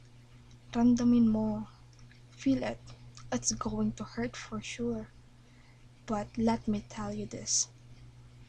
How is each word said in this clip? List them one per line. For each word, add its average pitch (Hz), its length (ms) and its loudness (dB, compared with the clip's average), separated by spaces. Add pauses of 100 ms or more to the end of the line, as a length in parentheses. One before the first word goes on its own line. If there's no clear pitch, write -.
(720)
Ramdamin 240 560 6
mo. 214 400 0 (640)
Feel 262 320 0
it. - 160 -6 (480)
It's 240 240 -2
going 214 480 -2
to - 20 -8 (140)
hurt 240 160 -4
for - 240 -10
sure. 226 560 -6 (960)
But 208 240 -4
let 226 320 2
me 208 240 0
tell 208 240 -6
you 208 160 -6
this. - 400 -2 (800)